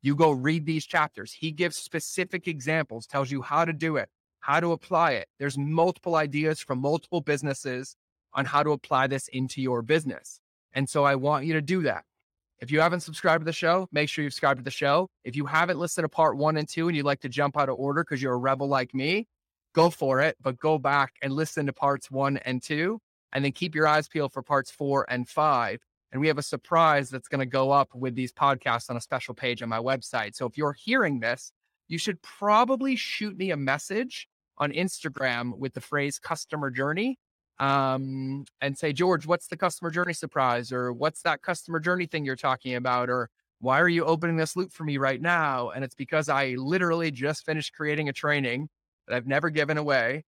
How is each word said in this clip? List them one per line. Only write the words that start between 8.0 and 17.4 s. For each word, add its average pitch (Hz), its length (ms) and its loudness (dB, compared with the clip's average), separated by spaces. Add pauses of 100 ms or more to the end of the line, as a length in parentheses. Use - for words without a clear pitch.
on 135 100 0
how 143 180 2
to 151 100 4
apply 135 360 2
this 135 220 -4
into 131 320 -4
your 123 200 0
business. 139 600 -2 (320)
And 135 160 0
so 147 160 4
I 139 100 4
want 139 300 0
you 160 80 0
to 156 80 2
do 175 220 0
that. 104 200 -2 (560)
If 123 100 -12
you 147 120 4
haven't 170 180 4
subscribed 165 420 0
to 156 40 -6
the 160 80 -4
show, 175 400 0
make 151 160 0
sure - 120 -4
you 143 80 -2
subscribe 139 280 2
to 123 60 -12
the 131 60 -6
show. 151 400 0 (140)
If 123 140 -8
you 143 80 -2
haven't 160 340 2
listened 170 240 -2
to 151 60 -2
part 156 260 2
one 151 220 2
and 151 100 -2
two 165 220 -2
and 165 80 0
you'd 143 80 -2
like 143 160 0
to 139 80 -6
jump 143 260 0